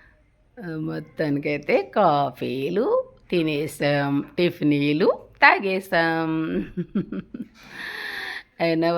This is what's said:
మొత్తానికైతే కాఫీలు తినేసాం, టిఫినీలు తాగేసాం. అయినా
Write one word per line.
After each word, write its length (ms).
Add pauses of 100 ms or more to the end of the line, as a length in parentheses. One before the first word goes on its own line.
(880)
మొత్తానికైతే 880 (220)
కాఫీలు 920 (440)
తినేసాం, 840 (240)
టిఫినీలు 720 (360)
తాగేసాం. 880 (2250)
అయినా 340